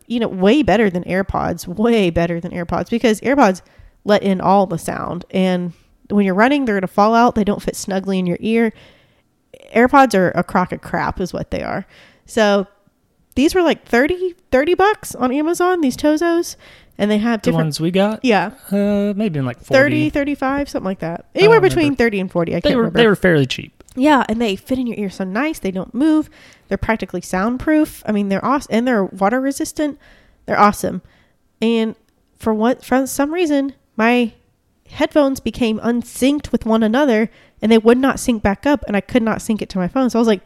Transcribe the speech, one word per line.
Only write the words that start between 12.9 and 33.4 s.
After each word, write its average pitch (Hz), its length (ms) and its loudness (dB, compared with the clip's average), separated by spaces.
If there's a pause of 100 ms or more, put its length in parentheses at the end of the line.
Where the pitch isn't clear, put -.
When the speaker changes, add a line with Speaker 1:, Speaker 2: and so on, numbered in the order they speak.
Speaker 1:
these 294 200 2
were, 370 80 2
like, 294 220 0
thirty, 349 500 0 (160)
thirty 302 240 2
bucks 415 400 0
on 254 180 -2
Amazon, 339 480 0
these 254 160 0
Tozos. 330 600 0 (440)
And 208 100 0
they 214 80 2
have 220 240 -2
Speaker 2:
The - 100 0
Speaker 1:
different 160 140 -2
Speaker 2:
ones 151 140 -6
we 165 120 -2
got? 202 320 -2
Speaker 1:
Yeah. 208 260 2 (220)
Speaker 2:
Uh, 202 440 0
maybe 196 220 -4
in, 135 80 -2
like, 123 140 -6
forty. 269 180 0
Speaker 1:
Thirty, 294 320 2
thirty-five, 285 580 -4
something - 160 -6
like 190 160 -6
that. 170 200 -8 (140)
Speaker 2:
I - 40 -6
don't 349 40 4
Speaker 1:
Anywhere 440 160 8
Speaker 2:
remember. - 180 2
Speaker 1:
between 294 200 0
thirty 226 240 0
and 190 100 -6
forty, 170 220 -2
I - 40 -2
Speaker 2:
They 294 140 0
Speaker 1:
can't 269 60 2
Speaker 2:
were, 233 60 2
Speaker 1:
remember. 170 160 -2
Speaker 2:
they 233 80 6
were 202 100 4
fairly 156 300 2
cheap. - 260 -8 (220)
Speaker 1:
Yeah, 269 340 4
and 226 120 -2
they 214 160 -2
fit 254 220 -6
in 254 80 -4
your 226 120 -6
ear 202 120 -4
so 190 140 -8
nice. 247 340 -4
They 190 120 -6
don't 180 240 -8
move. 311 340 2 (400)
They're 196 100 -4
practically 196 420 -4
soundproof. 254 840 0
I 214 60 -2
mean, 202 160 0
they're 190 160 -2
awes-, 254 260 -2
and 226 160 0
they're 226 180 2
water 196 360 -2
resistant. 294 580 -4 (480)
They're - 120 0
awesome. 190 440 2 (580)
And 220 340 0 (420)
for 226 180 -2
what, 226 300 0
for 262 220 0
some 285 260 -2
reason, 294 420 0 (220)